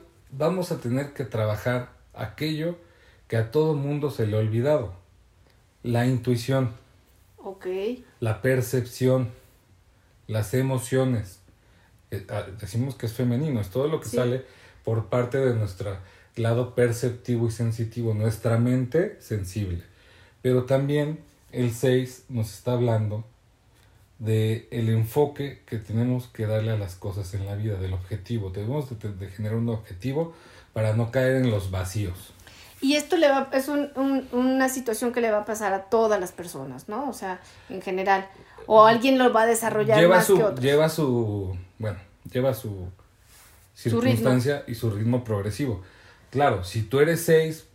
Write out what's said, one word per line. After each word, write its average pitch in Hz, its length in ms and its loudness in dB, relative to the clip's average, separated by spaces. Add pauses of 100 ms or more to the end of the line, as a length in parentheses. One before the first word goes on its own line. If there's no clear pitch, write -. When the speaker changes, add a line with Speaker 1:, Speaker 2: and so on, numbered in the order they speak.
(320)
Speaker 1:
vamos 165 400 -2
a 135 80 -4
tener 131 340 -4
que 139 100 -8
trabajar 113 680 -2 (220)
aquello 156 640 -6 (500)
que 113 100 -2
a 113 140 -2
todo 156 240 2
mundo 143 360 -2
se 113 160 -2
le 104 80 -2
ha 107 40 2
olvidado, 113 540 0 (920)
la 120 240 2
intuición, 123 640 0 (640)
Speaker 2:
Ok. 190 300 -12 (520)
Speaker 1:
la 107 220 -4
percepción, 127 880 0 (1000)
las 107 260 -4
emociones. 131 840 0 (720)
Eh, 95 180 -10
ah, 104 180 -6 (120)
decimos 120 360 -4
que - 100 -8
es 107 80 -6
femenino, 123 480 -2
es 98 80 -6
todo 135 180 -2
lo 160 140 -2
que - 80 -10
Speaker 2:
Sí. 120 80 -2
Speaker 1:
sale 123 260 0 (400)
por 110 220 -2
parte 123 320 0
de 127 160 2
nuestro 98 420 -4 (400)
lado 117 400 0
perceptivo 117 720 0
y 113 40 0
sensitivo, 113 640 -2
nuestra 113 440 0
mente 127 640 2
sensible. 92 600 -4 (580)
Pero 127 240 2
también 147 540 0 (320)
el 123 200 0
seis 127 580 0
nos 113 240 -4
está - 200 -4
hablando 110 520 0 (920)
de 110 540 0
el 113 180 0
enfoque 135 760 0
que 117 120 -8
tenemos 120 500 -2
que - 180 -6
darle 110 260 0
a 110 60 -2
las 98 180 -8
cosas 98 400 -8
en 98 100 -4
la 101 100 -6
vida, 107 200 -4
del 92 180 -4
objetivo. 101 560 -6
Debemos 127 400 -6 (100)
de, 104 140 -8
de 95 160 -12
generar 107 280 -4
un 117 120 0
objetivo 131 640 -6 (400)
para 110 200 0
no 117 180 0
caer 131 260 2
en 127 140 2
los 95 200 -2
vacíos. 92 600 -6 (480)
Speaker 2:
Y 277 140 2
esto 302 220 0
le 302 120 6
va, 269 240 2
es 269 140 0
un, 285 280 -2
un, 269 360 0
una 262 380 2
situación 240 420 -2
que 240 100 -2
le 226 100 2
va 208 80 2
a 208 60 -4
pasar 214 280 -2
a 190 120 -4
todas 220 340 4
las 180 120 -6
personas, 135 580 -12
¿no? 269 200 -6
O 220 40 -8
sea, 185 280 -8 (280)
en 185 120 -10
general. 190 480 0 (380)
O 214 180 10
alguien 240 320 6
lo 247 160 4
va 220 100 6
a - 20 6
desarrollar 220 540 2
Speaker 1:
Lleva 175 180 8
Speaker 2:
más 175 100 6
Speaker 1:
su, 190 100 8
Speaker 2:
que - 60 4
otros. 131 180 0
Speaker 1:
lleva 147 280 4
su, 110 680 -2 (200)
bueno, 101 220 -6 (320)
lleva 127 220 0
su 95 340 -8 (840)
Speaker 2:
Su - 160 -4
ritmo. 233 120 2
Speaker 1:
circunstancia 143 680 2
y 117 80 -8
su 113 160 -2
ritmo 113 340 0
progresivo. 104 560 -4 (480)
Claro, 123 340 2
si 110 200 -4
tú 135 160 0
eres 165 220 4
seis 160 540 2